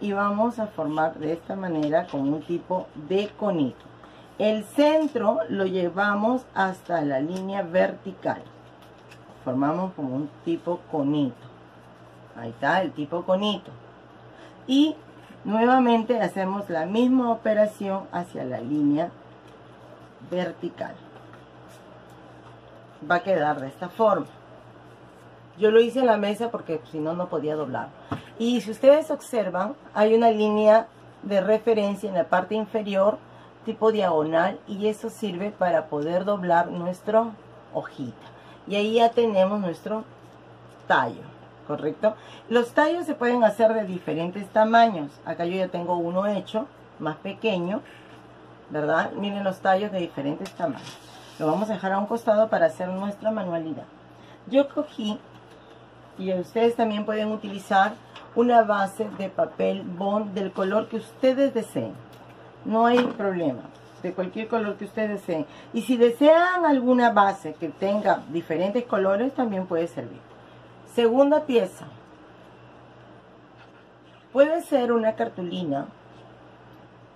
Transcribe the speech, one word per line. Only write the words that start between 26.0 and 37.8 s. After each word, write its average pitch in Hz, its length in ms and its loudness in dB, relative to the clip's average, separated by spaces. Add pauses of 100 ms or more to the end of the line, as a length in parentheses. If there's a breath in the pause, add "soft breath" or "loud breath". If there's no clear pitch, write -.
en 254 60 2
la 220 100 4
mesa 208 340 -2
porque 160 300 -6 (100)
si 156 100 -8
no, 156 120 -4
no 180 160 -6
podía 151 260 -4
doblar. 127 340 -6 (500 loud breath)
Y 233 240 0
si 202 80 -10
ustedes 285 400 6
observan, 208 640 -4 (200)
hay 220 200 4
una 233 160 6
línea 214 560 4 (360)
de 202 200 0
referencia 208 680 0
en 190 60 -6
la 165 100 0
parte 185 300 0
inferior, 208 640 0 (480 loud breath)
tipo 220 260 2
diagonal, 170 760 2
y 208 200 -6
eso 220 240 -4
sirve 196 400 -6
para 170 360 0
poder 165 380 -2
doblar 180 440 2
nuestra 185 560 0 (500)
hojita. - 520 -10 (400 loud breath)